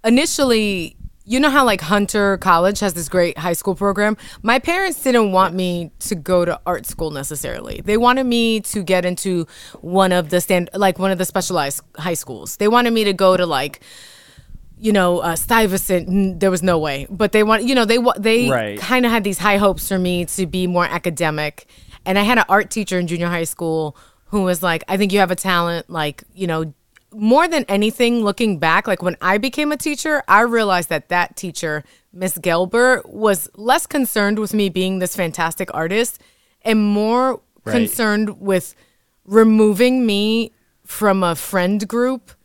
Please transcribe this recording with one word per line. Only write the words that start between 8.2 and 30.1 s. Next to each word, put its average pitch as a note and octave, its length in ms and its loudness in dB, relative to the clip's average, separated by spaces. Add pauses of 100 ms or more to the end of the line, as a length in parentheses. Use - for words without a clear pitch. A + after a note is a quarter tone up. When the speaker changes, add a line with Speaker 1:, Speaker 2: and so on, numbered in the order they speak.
Speaker 1:
me A3+ 360 0
to G#3 200 -6
get F3+ 240 0
into F3+ 400 -2 (360)
one F#3 300 2
of F3 200 0
the F3+ 100 2
stand-, F3+ 320 0
like, F#3+ 240 0
one F#3+ 140 -2
of F3+ 80 -2
the F#3 60 -2
specialized E3+ 560 -4 (160)
high E3 180 -4
schools. - 420 -12
They G#3 100 0
wanted A#3 260 4
me A3 100 2
to G3+ 100 2
go F#3 240 4
to, F3+ 80 2
like, C#3+ 360 -4 (960)
you A3 140 0
know, F3+ 280 2
uh, E3+ 160 -2
Stuyvesant. F#3+ 760 0
N-, F#3+ 300 0
there F#3+ 100 2
was F3+ 140 -2
no F3 160 2
way. C#3 320 -6
But G3+ 200 0
they G#3+ 120 4
want, G#3 200 2
you C4+ 120 0
know, A#3 100 4
they A3+ 140 2
wa-, B3 180 2
they A3+ 320 2
Speaker 2:
Right. G#2+ 300 -2
Speaker 1:
kinda B3 300 0
had A3+ 140 0
these G3 140 -4
high G3+ 200 2
hopes G3 300 0
for F#3+ 120 -2
me F3+ 260 -2
to F#3 220 -4
be F3+ 180 -2
more F3 200 0
academic. D#3 840 -4 (380)
And F#3+ 120 0
I G3+ 60 2
had A3+ 160 2
an F#3+ 100 2
art G3 220 2
teacher F#3+ 260 -4
in F3 80 -2
junior E3+ 220 -4
high E3+ 160 -2
school D#3+ 520 -4 (320)
who G#3 160 -2
was F3+ 200 0
like, E3 240 -2
"I F#3+ 100 -2
think G3 140 2
you G3+ 80 2
have F#3 120 4
a F#3 40 0
talent." E3+ 540 -2
Like, D#3 340 -6 (100)
you F#3 140 -6
know, D#3+ 260 -4 (380)
more A#3 360 4
than D#4+ 200 -2
anything, A3 560 0
looking G3+ 360 0
back, E3 280 2
like, F#3 140 -2
when F3 180 -2
I F#3+ 200 0
became D4 320 -2
a D4+ 60 -2
teacher, D4+ 500 -4